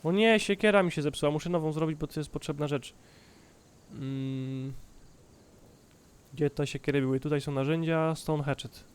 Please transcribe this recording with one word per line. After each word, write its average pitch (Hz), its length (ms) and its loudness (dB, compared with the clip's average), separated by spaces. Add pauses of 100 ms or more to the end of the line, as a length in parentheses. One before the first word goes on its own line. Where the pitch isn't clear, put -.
O 170 80 0
nie, 220 280 6
siekiera 202 440 4
mi 170 80 2
się 156 100 -2
zepsuła, 147 300 0
muszę 156 180 -2
nową 160 220 0
zrobić, 160 260 -2
bo 156 100 -4
to - 120 -6
jest 147 100 -6
potrzebna 147 380 -4
rzecz. 139 260 -4 (960)
Mm. 135 800 -6 (1600)
Gdzie 143 160 2
te 143 180 -2
siekiery 139 340 0
były? 131 180 2
Tutaj 147 220 0
są 147 100 -6
narzędzia, 160 640 0
stone 151 280 -2
hatchet - 400 -6 (120)